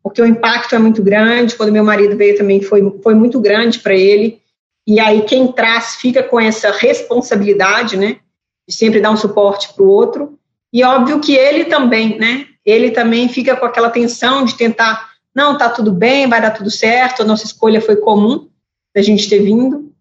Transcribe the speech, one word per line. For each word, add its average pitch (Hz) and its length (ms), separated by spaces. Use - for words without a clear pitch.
Porque - 200
o 233 40
impacto 233 500
é 226 40
muito 220 240
grande. 226 520
Quando 214 160
meu 214 120
marido 208 320
veio 202 220
também, 196 240
foi, 202 200
foi 220 100
muito 240 260
grande 220 400
pra 196 140
ele. 208 480
E 214 120
aí, 214 240
quem 254 280
traz 226 440
fica 254 280
com 240 160
essa 220 320
responsabilidade, 208 1300
né? 208 200
De - 60
sempre 220 280
dar 214 100
um 214 60
suporte 202 560
pro 196 140
outro. 233 520
E 240 120
óbvio 262 340
que 294 160
ele 294 300
também, 233 520
né? 240 280
Ele 233 260
também 233 360
fica 247 300
com - 80
aquela 233 240
tensão 247 560
de 226 100
tentar, 226 560
"Não, 277 220
tá 247 120
tudo 233 220
bem, 254 380
vai 233 120
dar 220 100
tudo 208 200
certo, 240 500
a 214 40
nossa 214 200
escolha 220 360
foi 214 160
comum 220 500
da 202 60
gente 208 280
ter 202 100
vindo." 254 600